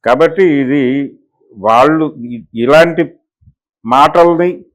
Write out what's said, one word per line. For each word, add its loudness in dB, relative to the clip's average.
కాబట్టి 0
ఇది 0
వాళ్ళు 2
ఇ-, -14
ఇలాంటి 0
మాటల్ని 0